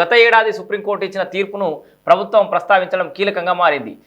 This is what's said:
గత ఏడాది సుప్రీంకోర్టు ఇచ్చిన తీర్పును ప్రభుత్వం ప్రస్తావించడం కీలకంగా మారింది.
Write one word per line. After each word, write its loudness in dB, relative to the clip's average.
గత 0
ఏడాది 4
సుప్రీంకోర్టు -6
ఇచ్చిన -6
తీర్పును -6
ప్రభుత్వం 2
ప్రస్తావించడం 0
కీలకంగా -4
మారింది. -2